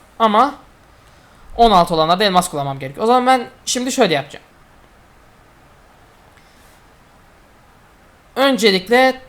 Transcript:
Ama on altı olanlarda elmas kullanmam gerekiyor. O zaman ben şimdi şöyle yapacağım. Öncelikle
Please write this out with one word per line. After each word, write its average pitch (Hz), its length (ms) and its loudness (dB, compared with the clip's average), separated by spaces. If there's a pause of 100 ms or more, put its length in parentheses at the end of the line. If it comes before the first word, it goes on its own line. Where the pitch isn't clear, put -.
(180)
Ama 226 360 0 (1000)
on 233 140 4
altı 175 240 2
olanlarda 165 300 0
elmas 185 260 0
kullanmam 139 280 -8
gerekiyor. 139 260 -10
O - 20 -2
zaman 247 200 2
ben 254 220 0 (160)
şimdi 247 280 -6
şöyle 196 220 0
yapacağım. - 300 -8 (4000)
Öncelikle 247 920 0